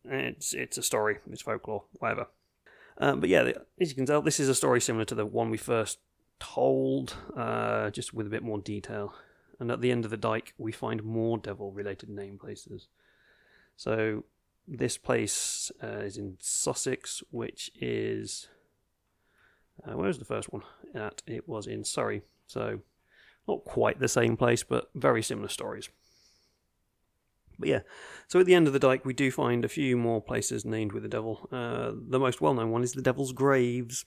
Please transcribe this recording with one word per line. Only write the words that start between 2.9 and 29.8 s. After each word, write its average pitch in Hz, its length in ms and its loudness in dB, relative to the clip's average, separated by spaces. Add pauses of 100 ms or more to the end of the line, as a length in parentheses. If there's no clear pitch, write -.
Um, 139 220 2
but - 80 4
yeah, 170 140 8
the, 123 200 0 (160)
as 175 120 2
you 131 40 -10
can 131 120 -2
tell, 147 160 4
this 151 180 2
is 139 80 4
a 131 60 6
story 123 260 4
similar 113 240 0
to 117 100 -4
the 107 120 0
one 113 240 0
we 110 80 -2
first 113 400 -2 (420)
told, 135 760 2 (220)
uh, 113 540 0
just - 240 -8
with 113 120 -4
a 101 40 -8
bit 110 120 -4
more 107 160 -4
detail. 104 560 -8 (460)
And 120 100 -2
at 120 120 -4
the 123 80 4
end 120 160 0
of 104 40 -8
the 113 60 -4
dyke, 110 400 -2
we 110 160 -6
find 113 320 -4
more 113 320 0
devil-related 101 720 -8
name 98 300 -12
places. - 500 -14 (880)
So 110 480 0 (420)
this 127 300 -2
place, - 760 -2 (120)
uh, 110 160 -8
is 104 180 -8
in 101 240 -10
Sussex, - 920 -4
which - 480 -8
is, 107 720 -4 (1400)
uh, 107 80 -10
where 160 120 -2
was 175 120 0
the - 60 -16
first - 260 -6
one 104 120 -8 (320)
at? 110 320 -8
It 113 200 -8
was 107 200 -8
in 107 180 -8
Surrey. 104 380 -4 (240)
So 110 340 -6 (640)
not - 180 -2
quite 113 360 2
the 123 80 2
same 117 300 4
place, 120 240 4
but - 320 -2
very 120 280 4
similar 107 260 -6
stories. - 420 -8 (1700)
But - 120 0
yeah, 127 100 2 (480)
so 180 100 4
at 185 60 10
the 180 100 10
end 170 120 10
of 139 80 6
the 139 40 6
dyke, 131 280 6
we 131 80 -2
do 135 160 4
find 120 340 2
a 117 40 0
few 131 280 2